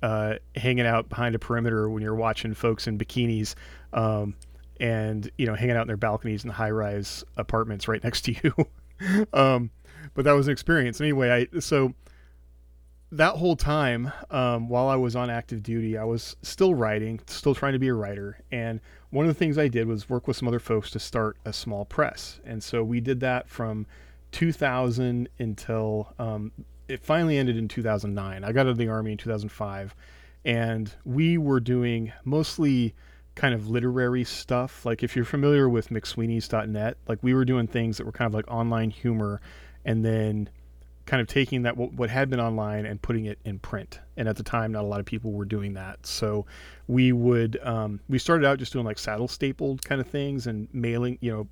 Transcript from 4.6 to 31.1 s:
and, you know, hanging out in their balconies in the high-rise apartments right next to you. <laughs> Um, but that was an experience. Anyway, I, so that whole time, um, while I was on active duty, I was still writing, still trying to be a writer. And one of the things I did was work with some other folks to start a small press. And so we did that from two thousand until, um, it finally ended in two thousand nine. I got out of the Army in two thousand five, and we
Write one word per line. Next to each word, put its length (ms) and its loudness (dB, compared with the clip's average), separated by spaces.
and, 560 -2
you 80 0
know, 100 0
hanging 220 2
out 60 2
in 60 -4
their 100 -4
balconies 440 -2
in 60 -10
the 60 -8
high-rise 680 -2
apartments 500 -2
right 160 0
next 200 -2
to 200 -2
you. 180 2
<laughs> 720 0
Um, 380 4
but 140 0
that 60 8
was 140 6
an 60 4
experience. 480 2
Anyway, 540 4
I, 40 -4
so 360 2
that 240 4
whole 200 2
time, 560 2
um, 380 0
while 200 2
I 80 4
was 200 2
on 140 -2
active 320 -6
duty, 340 -2
I 80 -4
was 380 -2
still 320 4
writing, 520 0
still 280 0
trying 180 0
to 60 2
be 100 2
a 60 4
writer. 480 -6
And 280 -4
one 160 2
of 60 4
the 80 0
things 180 2
I 120 4
did 180 2
was 240 -2
work 180 0
with 80 0
some 100 -2
other 120 2
folks 320 0
to 80 -6
start 480 -4
a 80 -6
small 320 -6
press. 580 -4
And 180 -8
so 220 -2
we 160 0
did 200 -2
that 280 -2
from 380 -6
two 200 0
thousand 840 0
until, 800 -4
um, 340 -6
it 140 -8
finally 360 4
ended 180 2
in 120 -2
two 140 -4
thousand 300 0
nine. 320 -6
I 80 -2
got 140 6
out 60 4
of 40 0
the 120 0
Army 240 -2
in 60 -6
two 120 -6
thousand 180 -2
five, 460 -8
and 500 0
we 320 4